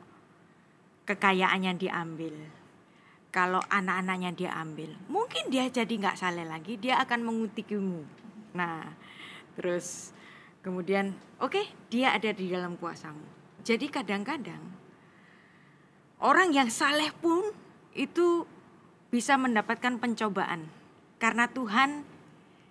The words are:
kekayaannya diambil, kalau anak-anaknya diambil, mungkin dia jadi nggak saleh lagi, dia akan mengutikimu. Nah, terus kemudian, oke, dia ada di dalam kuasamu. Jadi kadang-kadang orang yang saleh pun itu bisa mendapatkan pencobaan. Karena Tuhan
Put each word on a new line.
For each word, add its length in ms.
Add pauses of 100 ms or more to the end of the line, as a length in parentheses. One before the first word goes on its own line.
(1040)
kekayaannya 720
diambil, 560 (1000)
kalau 340
anak-anaknya 680
diambil, 640 (140)
mungkin 420
dia 180
jadi 240
nggak 240
saleh 300
lagi, 320
dia 240
akan 220
mengutikimu. 840 (480)
Nah, 320 (680)
terus 580 (480)
kemudian, 500 (260)
oke, 220 (300)
dia 240
ada 180
di 160
dalam 300
kuasamu. 480 (340)
Jadi 300
kadang-kadang 720 (1600)
orang 340
yang 160
saleh 420
pun 400 (400)
itu 540 (640)
bisa 260
mendapatkan 640
pencobaan. 680 (500)
Karena 320
Tuhan 560 (680)